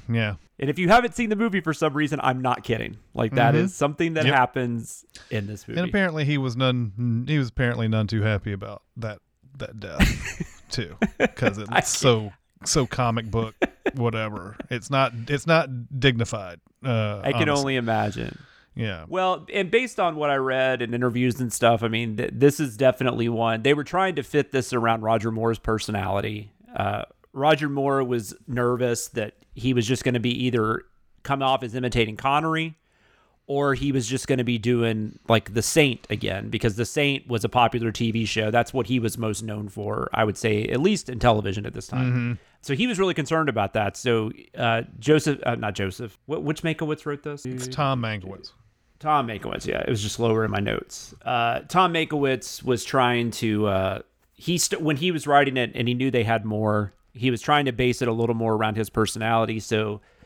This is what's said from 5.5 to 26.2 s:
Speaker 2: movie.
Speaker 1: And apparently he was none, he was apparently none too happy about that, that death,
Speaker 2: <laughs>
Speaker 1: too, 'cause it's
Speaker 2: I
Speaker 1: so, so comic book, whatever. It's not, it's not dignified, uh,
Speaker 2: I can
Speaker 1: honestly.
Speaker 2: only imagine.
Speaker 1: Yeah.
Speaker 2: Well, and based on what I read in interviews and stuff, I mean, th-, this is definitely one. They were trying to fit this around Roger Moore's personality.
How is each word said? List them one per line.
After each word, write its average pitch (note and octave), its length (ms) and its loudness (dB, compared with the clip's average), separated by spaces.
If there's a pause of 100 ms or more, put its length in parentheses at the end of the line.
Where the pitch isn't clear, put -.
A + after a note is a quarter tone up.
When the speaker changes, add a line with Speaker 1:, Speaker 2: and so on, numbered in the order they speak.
Speaker 2:
movie. E3+ 120 -4
Speaker 1:
And F#3 80 0
apparently F3 360 0
he C#3+ 140 2
was B2+ 180 -2
none, A#2+ 720 0
he D3+ 100 2
was B2+ 120 2
apparently A#2+ 380 0
none A2 180 2
too G#2+ 160 0
happy G#2+ 300 0
about G2+ 300 -10 (140)
that, A2 220 -10 (400)
that A#2+ 200 -12
death, - 840 -2
Speaker 2:
<laughs> - 60 -20
Speaker 1:
too, F2 260 -6 (400)
'cause G3 220 0
it's G#3 120 -10
Speaker 2:
I F3+ 100 2
Speaker 1:
so, A2 520 2 (320)
so D3 220 2
comic A#2 440 -2
book, A2 240 -2 (400)
whatever. A2 600 -4 (140)
It's B2 200 -6
not, C3+ 220 2 (160)
it's C#3+ 180 -2
not D#3+ 220 4 (320)
dignified, A2 600 2 (240)
uh, G#2+ 380 0
Speaker 2:
I C3+ 100 0
can C3+ 100 0
Speaker 1:
honestly. D3 180 2
Speaker 2:
only C3+ 160 0
imagine. A2+ 600 -2 (360)
Speaker 1:
Yeah. F#2 320 -6
Speaker 2:
Well, F#3 460 -2
and F#3+ 180 -2
based A#3 300 0
on E3+ 160 0
what D3+ 140 0
I C#3 60 2
read C3 440 0
in A#2+ 140 -4
interviews B2 460 0
and A#2+ 120 -4
stuff, A#2 300 4
I A#2 60 0
mean, A2 280 -2
th-, - 160 -4
this C#3 260 4
is A#2+ 200 -4
definitely B2 500 2
one. A2+ 340 0
They C#3 120 4
were D3 100 -2
trying F#3 300 0
to D3 80 -4
fit C#3+ 280 0
this B2+ 220 -2
around A2+ 300 0
Roger A2+ 280 2
Moore's A2+ 280 0
personality. G#2 920 -4 (220)